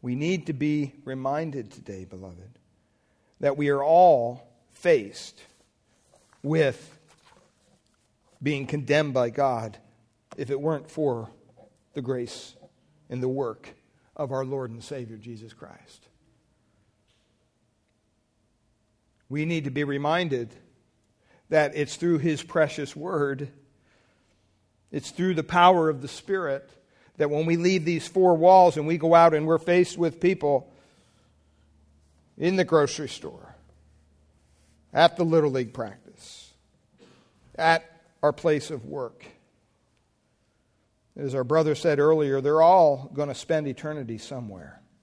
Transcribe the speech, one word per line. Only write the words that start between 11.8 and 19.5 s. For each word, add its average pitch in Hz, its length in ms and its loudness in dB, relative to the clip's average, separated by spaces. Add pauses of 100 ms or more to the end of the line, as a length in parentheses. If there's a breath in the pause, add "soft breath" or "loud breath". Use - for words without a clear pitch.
the 143 80 -10
grace 123 520 -10 (540)
and 123 140 -8
the 127 80 -2
work 127 400 -8 (440)
of 139 160 -8
our 131 140 -4
Lord 131 260 -8
and 113 140 -18
Savior 120 320 -14
Jesus 110 380 -20
Christ. - 520 -20 (3250)
We 151 160 -4
need 165 180 -4